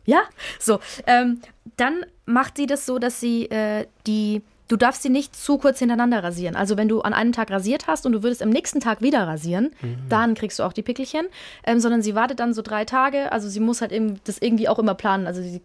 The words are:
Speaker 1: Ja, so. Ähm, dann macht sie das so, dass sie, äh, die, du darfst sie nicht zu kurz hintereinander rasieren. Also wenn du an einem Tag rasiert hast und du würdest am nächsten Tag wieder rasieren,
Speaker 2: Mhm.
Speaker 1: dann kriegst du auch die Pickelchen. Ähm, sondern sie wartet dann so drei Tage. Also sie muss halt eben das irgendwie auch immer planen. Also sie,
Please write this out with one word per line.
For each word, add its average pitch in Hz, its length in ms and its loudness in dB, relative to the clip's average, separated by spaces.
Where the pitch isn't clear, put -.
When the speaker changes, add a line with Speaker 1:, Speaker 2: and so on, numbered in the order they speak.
Speaker 1:
Ja, 294 160 4
so. 208 180 2
Ähm, 240 340 4
dann 311 280 -2
macht 254 320 2
sie 285 80 0
das 277 200 -2
so, 254 140 -2
dass 240 200 -2
sie, 233 300 0
äh, 214 360 -2
die, 214 360 0
du 233 80 2
darfst 240 260 4
sie 277 60 0
nicht 269 260 0
zu - 220 0
kurz 277 220 2
hintereinander 240 440 2
rasieren. 175 340 -4
Also 202 200 0
wenn 214 120 2
du 220 120 2
an 208 140 0
einem 233 180 2
Tag 226 180 -4
rasiert 196 360 -2
hast 320 180 -2
und 254 80 2
du 208 100 0
würdest 240 200 -2
am 208 80 2
nächsten 269 300 0
Tag 226 200 -2
wieder 247 260 2
rasieren, 170 440 -2
Speaker 2:
Mhm. 120 160 -6
Speaker 1:
dann 226 240 2
kriegst 220 240 -6
du - 40 0
auch 180 120 -2
die 220 80 -6
Pickelchen. 269 440 -4
Ähm, 233 140 4
sondern 233 220 2
sie 208 120 -2
wartet 240 240 0
dann 240 140 0
so 220 80 -4
drei 214 240 -4
Tage. 269 480 0
Also 208 160 -2
sie 202 120 -6
muss 233 200 0
halt 226 120 -4
eben 214 320 -2
das - 140 -6
irgendwie 233 300 2
auch 214 100 2
immer 214 160 2
planen. 196 320 0
Also 180 140 -6
sie, 180 240 -10